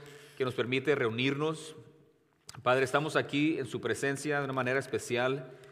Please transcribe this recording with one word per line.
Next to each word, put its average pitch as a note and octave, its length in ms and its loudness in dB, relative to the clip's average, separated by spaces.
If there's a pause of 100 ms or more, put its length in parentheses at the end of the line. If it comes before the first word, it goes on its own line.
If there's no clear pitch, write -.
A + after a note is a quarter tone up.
(360)
que C3 80 0
nos B2 100 -2
permite C#3+ 400 2
reunirnos. C#3 800 0 (880)
Padre, B2+ 220 4
estamos D3 320 2
aquí D3 420 2
en C3 80 -4
su A#2 140 -6
presencia C#3 580 0
de C#3+ 60 0
una C3+ 80 -4
manera B2+ 260 2
especial, B2+ 720 0 (220)